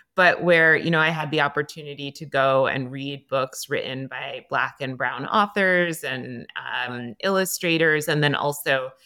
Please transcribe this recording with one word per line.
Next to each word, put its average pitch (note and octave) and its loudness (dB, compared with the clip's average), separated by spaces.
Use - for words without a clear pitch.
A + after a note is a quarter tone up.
but F3+ 6
where, E3 6
you D#3+ 0
know, E3 4
I D#3 4
had D#3 -4
the D3+ 2
opportunity C#3+ -4
to - -14
go C3+ 2
and B2+ -4
read C#3 -10
books C3+ -4
written C3 -4
by C3 -12
Black C3 -2
and C3 -6
Brown B2+ -4
authors F#3 0
and, B2+ -8
um, A#2+ -10
illustrators. E3 0
And D3+ 2
then C#3+ 4
also C3+ -2